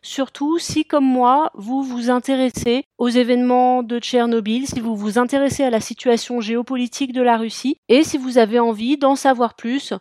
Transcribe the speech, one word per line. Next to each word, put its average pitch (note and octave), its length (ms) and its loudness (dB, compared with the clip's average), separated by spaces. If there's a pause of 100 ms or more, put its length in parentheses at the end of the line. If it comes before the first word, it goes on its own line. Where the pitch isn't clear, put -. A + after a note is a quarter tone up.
surtout C#4+ 560 -4
si, D#4 260 -2
comme C#4+ 220 0
moi, C4 480 2
vous B3 300 -6
vous A#3+ 260 -4
intéressez B3+ 720 0 (140)
aux A#3+ 100 0
événements B3 720 2
de A#3+ 160 -6
Tchernobyl, A#3 680 0
si B3 140 -6
vous A3+ 160 -4
vous G#3 200 -2
intéressez C4+ 460 0
à C4 60 2
la A3 100 0
situation A#3 640 -2
géopolitique B3 720 -4
de B3+ 80 0
la A#3+ 160 4
Russie A3+ 400 -4 (100)
et C4+ 160 6
si D#4 140 -2
vous B3+ 200 -2
avez A3+ 220 4
envie A#3 380 0
d'en C4+ 180 4
savoir B3 380 0
plus B3 480 -6